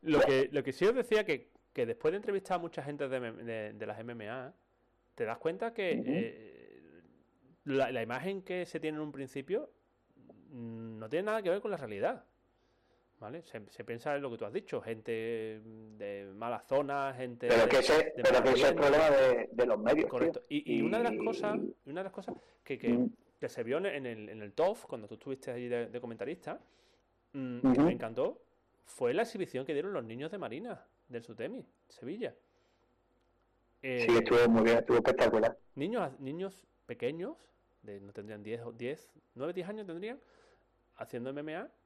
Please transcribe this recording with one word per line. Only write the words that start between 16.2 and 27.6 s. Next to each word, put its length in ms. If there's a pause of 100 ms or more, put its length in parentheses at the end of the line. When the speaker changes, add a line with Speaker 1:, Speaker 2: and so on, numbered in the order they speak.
Speaker 1:
malas 320
zonas, 520
gente 300
Speaker 2:
Pero 200
que 120
ese, 360
Speaker 1:
de 60
Speaker 2:
pero 200
que 100
ese 100
es 80
el 60
Speaker 1:
mal 180
ambiente. 140
Speaker 2:
problema 20
de, 420
de 140
los 120
medios, 260
tío. 40
Speaker 1:
Correcto. 400
Y, 300
y 40
una 160
de 60
las 80
Speaker 2:
Y 60
Speaker 1:
cosas, 380 (280)
y 60
una 100
de 40
las 80
cosas 220 (300)
que, 140
que, 100
Speaker 2:
Mm. 220 (280)
Speaker 1:
que 120
se 120
vio 160
en, 80
en 200
el, 240
en 120
el 100
tof, 340
cuando 200
tú 80
estuviste 360
allí 180
de, 200
de 120
comentarista, 580 (760)
mm, 260